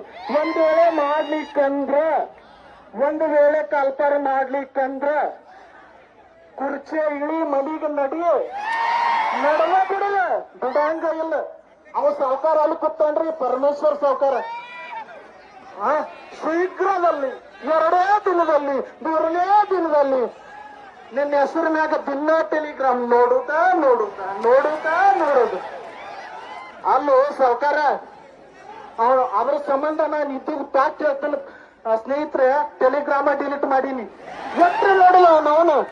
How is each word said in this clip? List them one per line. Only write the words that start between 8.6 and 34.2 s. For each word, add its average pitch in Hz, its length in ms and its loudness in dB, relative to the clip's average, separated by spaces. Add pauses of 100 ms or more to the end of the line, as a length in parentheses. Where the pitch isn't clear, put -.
ನಡವ 320 340 2 (140)
ಬಿಡಲ್ಲ, 392 480 -2
ಬಿಡಂಗ 294 680 -4
ಇಲ್ಲ. 320 300 -4 (600)
ಅವ 277 180 2
ಸಾವ್ಕಾರ 285 440 0
ಅಲ್ಲಿ 311 180 2
ಕೂತಾನ್ರಿ, 311 640 -2
ಪರಮೇಶ್ವರ್ 285 600 0
ಸಾವ್ಕಾರ. 277 340 2 (1500)
ಆ, 277 200 0 (400)
ಶೀಘ್ರದಲ್ಲಿ, 339 880 0 (380)
ಎರಡೇ 359 560 2
ದಿನದಲ್ಲಿ, 302 840 0
ಮೂರನೇ 349 520 2 (100)
ದಿನದಲ್ಲಿ 294 540 2 (880)
ನಿನ್ನ 285 200 0
ಹೆಸರಿನಾಗ 311 580 0
ದಿನ 285 360 -2 (200)
ಟೆಲಿಗ್ರಾಮ್ 262 600 -2
ನೋಡುತ್ತಾ, 262 640 2
ನೋಡುತ್ತಾ, 233 500 2
ನೋಡುತ್ತಾ, 302 920 2
ನೋಡುದು. 254 680 0 (1120)
ಅಲ್ಲೋ 269 300 4 (140)
ಸಾವ್ಕಾರ, 269 420 0 (1200)
ಅವ-, 254 280 2 (100)
ಅದ್ರ 269 180 0 (100)
ಸಂಬಂಧ 302 340 -2
ನಾನ್ 294 300 -2
ಇದ್ದಿದ್ 277 400 -8
ಫ್ಯಾಕ್ಟ್ 294 320 0
ಹೇಳ್ತೇನೆ. 285 580 -4 (240)
ಆ, 220 100 2
ಸ್ನೇಹಿತರೆ, 277 840 0
ಟೆಲಿಗ್ರಾಮ 277 580 2
ಡಿಲೀಟ್ 285 280 -4
ಮಾಡೀನಿ. 269 360 -2 (600)